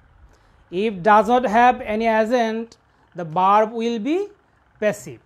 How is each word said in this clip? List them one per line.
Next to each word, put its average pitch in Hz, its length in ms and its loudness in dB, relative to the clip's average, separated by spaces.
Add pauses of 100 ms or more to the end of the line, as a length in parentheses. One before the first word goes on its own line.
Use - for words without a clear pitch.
(720)
If 196 280 -4
does 208 280 4
not 247 160 2
have 247 360 2
any 226 280 -4
agent, 226 680 -2 (380)
the 175 100 -10
verb 190 460 2
will 233 300 -6
be 349 280 -4 (520)
passive. 208 460 -6